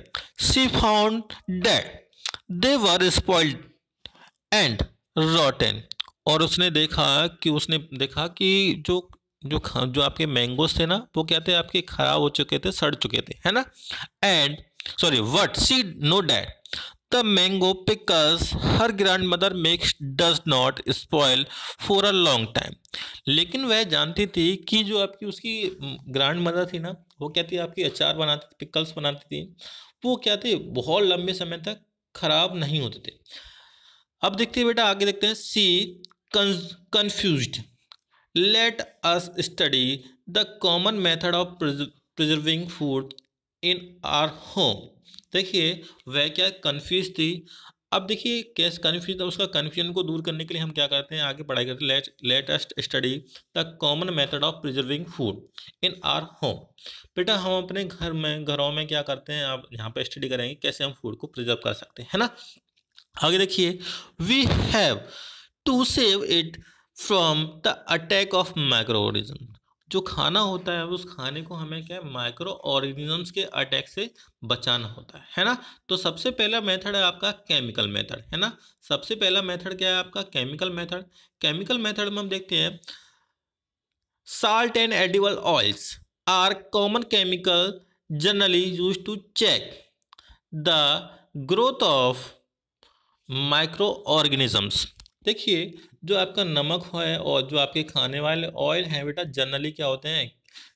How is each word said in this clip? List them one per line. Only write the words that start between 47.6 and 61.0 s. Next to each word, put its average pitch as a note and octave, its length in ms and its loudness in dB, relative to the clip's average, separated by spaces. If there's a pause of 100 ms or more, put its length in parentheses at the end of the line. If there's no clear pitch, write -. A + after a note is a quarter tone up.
अब F#3+ 140 0
देखिए, A#3 360 -2
कैसे E3+ 360 -2
कन्फ्यूज F3 420 -2
था, F3+ 40 -4
उसका F#3 220 -4
कन्फ्यूजन E3+ 460 -4
को F3+ 100 0
दूर D#3+ 200 -4
करने D#3+ 220 -6
के E3 100 -8
लिए D#3+ 80 -4
हम D#3+ 80 -4
क्या D3 160 -2
करते C#3+ 280 -4
हैं, D#3 80 -4
आगे C#3+ 200 -4
पढ़ाई C3 220 -2
करते B2+ 200 -6
हैं। C3+ 180 2
Let, - 60 -10 (220)
let C#3 300 0
us - 280 -8
study C3 260 0 (420)
the E3 80 0 (200)
common D#3+ 340 0
method C#3 260 0
of D#3 80 0 (140)
preserving C#3 380 -4
food A2+ 300 -4 (500)
in F#3 60 2
our D3 320 -4
home। - 540 -6 (400)
बेटा, F#3+ 200 0
हम F#3 220 0
अपने F#3 260 -6
घर E3+ 280 -8
में, D#3 320 -4
घरों C#3+ 280 0
में D3+ 140 -4
क्या D3+ 160 -2
करते C#3+ 300 -6
हैं, D3 120 -4
आप C3 280 -6
यहाँ A2+ 180 -10
पे B2+ 140 -4
स्टडी C3+ 240 -8
करेंगे B2+ 260 -4
कैसे C#3+ 300 -4
हम C#3 80 -4
फूड A#2 240 -8